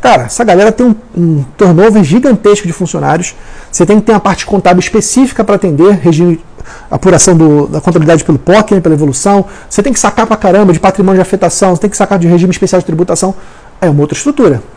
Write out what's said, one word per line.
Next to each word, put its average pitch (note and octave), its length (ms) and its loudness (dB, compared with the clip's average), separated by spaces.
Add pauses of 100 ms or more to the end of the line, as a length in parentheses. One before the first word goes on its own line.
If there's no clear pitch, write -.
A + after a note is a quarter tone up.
Cara, G#3 240 2
essa - 200 -6
galera G#3 280 4
tem B3 140 0
um, A3+ 80 4 (200)
um D#3+ 300 0 (140)
turnover G3+ 440 4
gigantesco G#3 640 2
de E3+ 60 -6
funcionários. D#3+ 640 -4 (360)
Você - 140 0
tem G#3 160 2
que G#3 60 -4
ter A3+ 60 2
uma G#3 80 2
parte - 260 -4
contábil F3+ 340 0
específica A#3 640 -2
pra G3+ 120 -2
atender, F3 400 2
regime, E3 460 0 (480)
apuração F3+ 460 2
do, D3+ 300 2
da D3 140 -6
contabilidade E3 440 0
pelo C#3+ 140 0
poc, G#3 340 2
né, G3 80 2
pela E3 140 0
evolução. D#3 500 0 (240)
Você - 140 -2
tem C4 100 0
que - 60 -4
sacar A3+ 280 -2
pra A3 100 -2
caramba G3 360 2
de D#3+ 80 0
patrimônio F#3+ 360 0
de F#3+ 60 2
afetação, F#3 520 -2
você E3 80 -4
tem G#3 80 0
que - 80 -10
sacar G3 200 0
de E3+ 80 0
regime F3 240 2
especial F3+ 300 -2
de F3 60 -8
tributação. F3+ 480 -2 (440)
É F3 120 0
uma D3 100 0
outra D3 160 -2
estrutura. G#3 460 0 (140)